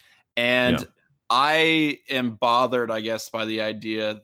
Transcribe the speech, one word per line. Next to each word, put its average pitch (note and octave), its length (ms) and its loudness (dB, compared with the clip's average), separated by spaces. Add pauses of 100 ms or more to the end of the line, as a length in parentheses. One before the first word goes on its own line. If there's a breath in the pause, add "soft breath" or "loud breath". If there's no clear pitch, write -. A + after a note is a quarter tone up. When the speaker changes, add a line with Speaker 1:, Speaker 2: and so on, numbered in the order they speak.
(360 soft breath)
Speaker 1:
And B2 420 2
Speaker 2:
Yeah. - 80 -6 (420)
Speaker 1:
I D#3 680 2 (100)
am B2 280 -2
bothered, B2 520 2
I A2 120 -4
guess, A2 300 -6
by A2+ 160 -4
the A2 160 -4
idea G#2+ 600 -4